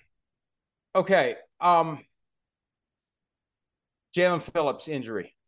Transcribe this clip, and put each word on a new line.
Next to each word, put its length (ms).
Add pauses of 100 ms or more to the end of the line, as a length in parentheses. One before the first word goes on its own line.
(960)
Okay. 400 (240)
Um, 400 (2250)
Jaelan 260
Phillips' 460
injury 480 (120)